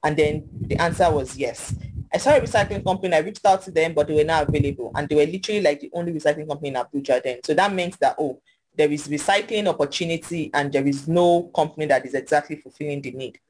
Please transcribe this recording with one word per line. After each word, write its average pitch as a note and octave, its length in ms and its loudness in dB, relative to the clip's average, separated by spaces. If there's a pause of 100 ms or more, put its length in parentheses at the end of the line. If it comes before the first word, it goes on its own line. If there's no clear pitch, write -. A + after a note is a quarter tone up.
And D3+ 140 0
then D3+ 360 0
the - 240 -6
answer E3+ 340 2
was C3+ 260 -2
yes. - 380 -6 (380)
I - 40 0
saw C#4+ 200 6
a C4 40 6
recycling G3+ 440 0
company, F#3 300 0
I D#3 40 6
reached F#3 260 -4
out F#3+ 180 4
to - 80 -14
them, E3 220 2
but D3 140 2
they D3+ 80 -4
were D3+ 100 6
not D#3 240 2
available. C#3+ 460 0
And D3 140 -4
they D3+ 60 -2
were D3+ 120 6
literally, F#3+ 340 -4
like, D3 200 2
the - 120 -14
only F3 200 -4
recycling D3+ 360 -2
company D3 200 -6
in C3+ 60 -6
Abuja B2+ 480 0
then. B2 220 -6
So D3+ 80 0
that F#3+ 200 2
meant F3+ 280 -4
that, C3+ 180 2
oh, C#3 220 -4 (360)
there D3 160 4
is C#3+ 160 -6
recycling G3+ 580 -2
opportunity E3 840 -4
and C#3+ 180 0
there C#3 160 2
is C#3 220 -2
no E3+ 360 4
company D#3 420 -2
that C3+ 180 2
is B2 80 -12
exactly D3 440 0
fulfilling D3 440 -10
the C3+ 100 -10
need. B2+ 400 -12